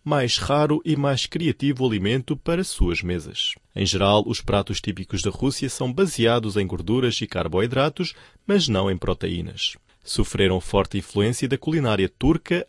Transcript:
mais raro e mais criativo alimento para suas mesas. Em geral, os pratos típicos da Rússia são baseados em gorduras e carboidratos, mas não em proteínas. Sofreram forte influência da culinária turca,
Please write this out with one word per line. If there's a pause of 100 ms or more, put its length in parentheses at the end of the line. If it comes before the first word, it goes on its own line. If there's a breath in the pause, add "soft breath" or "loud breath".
mais
raro
e
mais
criativo
alimento
para
suas
mesas. (200)
Em
geral,
os
pratos
típicos
da
Rússia
são
baseados
em
gorduras
e
carboidratos, (320 soft breath)
mas
não
em
proteínas. (260)
Sofreram
forte
influência
da
culinária
turca,